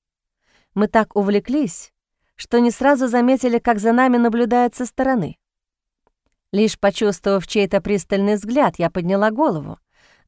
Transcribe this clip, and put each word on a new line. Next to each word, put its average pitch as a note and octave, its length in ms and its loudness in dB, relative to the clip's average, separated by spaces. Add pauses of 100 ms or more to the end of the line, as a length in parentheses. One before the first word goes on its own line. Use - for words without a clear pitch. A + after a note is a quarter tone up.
(760)
Мы G#3 120 2
так G#3+ 300 0
увлеклись, G3+ 760 -2 (440)
что - 240 -2
не A#3+ 100 4
сразу C4 380 0
заметили, A#3+ 500 2
как A3+ 200 0
за A3 140 0
нами B3 260 2
наблюдают A#3+ 560 0
со B3+ 100 -6
стороны. B3+ 540 -4 (1120)
Лишь G3+ 280 0
почувствовав G3 680 0
чей-то G3+ 340 0
пристальный G3+ 540 -2
взгляд, G#3+ 440 0
я E3+ 120 -2
подняла G3 400 0
голову, G#3+ 480 -4 (500)